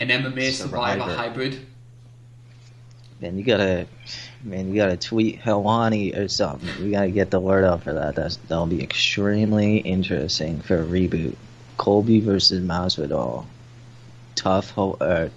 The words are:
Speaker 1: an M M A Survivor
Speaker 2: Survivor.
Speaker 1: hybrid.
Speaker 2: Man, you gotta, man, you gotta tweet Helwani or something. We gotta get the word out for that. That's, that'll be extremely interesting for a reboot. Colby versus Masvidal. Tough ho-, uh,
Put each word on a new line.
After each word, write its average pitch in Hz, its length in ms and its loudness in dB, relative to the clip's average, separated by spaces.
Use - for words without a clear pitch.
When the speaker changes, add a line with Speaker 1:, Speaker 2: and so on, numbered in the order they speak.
Speaker 1:
an 123 100 0
M 131 140 2
M 131 120 -6
A 131 140 0
Survivor 120 500 -2
Speaker 2:
Survivor. - 140 -4
Speaker 1:
hybrid. 123 440 -6
Speaker 2:
Man, 90 160 -6
you 98 60 -6
gotta, 95 420 2
man, 95 260 -6
you 98 60 -2
gotta 95 220 4
tweet 110 420 0
Helwani 107 800 2
or 98 100 -2
something. 85 560 -4
We 101 80 0
gotta 101 200 2
get 98 180 2
the 95 100 2
word 95 240 4
out 87 200 2
for 76 100 -6
that. 76 220 -2
That's, 78 220 -4
that'll 85 180 0
be 82 180 0
extremely 104 920 2
interesting 85 840 -2
for 87 200 0
a 80 40 -2
reboot. 85 500 0
Colby 104 420 4
versus 98 420 2
Masvidal. 76 840 -2
Tough 95 380 0
ho-, 98 280 -2
uh, 82 380 2